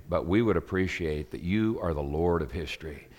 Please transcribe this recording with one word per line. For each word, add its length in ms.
but 180
we 160
would 140
appreciate 760
that 100
you 400
are 140
the 80
Lord 400
of 80
history. 560